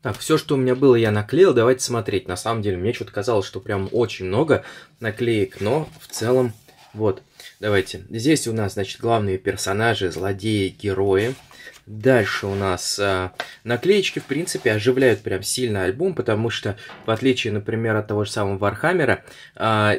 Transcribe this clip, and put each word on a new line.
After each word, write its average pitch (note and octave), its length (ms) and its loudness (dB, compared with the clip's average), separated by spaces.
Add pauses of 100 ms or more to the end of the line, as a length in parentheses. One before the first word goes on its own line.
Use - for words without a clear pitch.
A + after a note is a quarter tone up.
Так, A#2 140 -4
все, - 180 0
что D3+ 180 -2
у C3+ 40 0
меня B2+ 160 2
было, C3 220 6
я A2+ 140 4
наклеил. C3 440 4
Давайте B2 280 4
смотреть. A2 460 -2
На F2+ 80 -4
самом A2+ 240 -4
деле, G2+ 160 -2
мне F#2+ 160 -2
че-то A#2 180 -8
казалось, G#2 360 0
что - 120 -12
прям F#2+ 320 -4
очень G#2+ 360 -2
много B2 360 2 (380)
наклеек, A2 640 -2
но C#3+ 260 0 (100)
в - 100 -20
целом, B2 440 0 (400)
вот. G#2+ 300 -2 (360)
Давайте. F#2+ 520 -2
Здесь C3 360 0
у A#2 60 -4
нас, G#2+ 220 -2
значит, - 260 -6
главные G#2+ 380 0
персонажи, G2 720 -2
злодеи, G2 580 -2
герои. G2 680 0 (520)
Дальше G#2+ 600 2
у G2 80 -2
нас, F#2+ 440 -2
а, F#2+ 340 0 (300)
наклеечки, E3+ 560 2
в D3 60 -10
принципе, C#3+ 480 -2
оживляют A#2+ 500 2
прям G2 200 -4
сильно G#2+ 420 -2
альбом, C#3+ 300 -2
потому A2 360 -2
что, - 260 -6 (300)
в A2+ 40 -2
отличие, A#2+ 440 0
например, A2+ 420 -2
от G#2+ 100 -2
того G#2 180 -2
же G2+ 60 -8
самого G2 280 -2
Вархаммера, A2 680 0 (320)
а, G#2+ 420 2